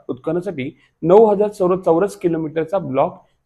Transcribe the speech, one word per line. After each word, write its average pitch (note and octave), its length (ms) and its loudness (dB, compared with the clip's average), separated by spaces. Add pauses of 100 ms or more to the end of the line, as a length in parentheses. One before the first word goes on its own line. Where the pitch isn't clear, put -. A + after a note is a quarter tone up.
उत्खननासाठी D#3 720 -8 (240)
नऊ G3 240 6
हजार G#3 220 0
चौर-, F#3 320 0
चौरस F#3 360 0
किलोमीटरचा D#3+ 640 -4
ब्लॉक D3+ 440 -2 (240)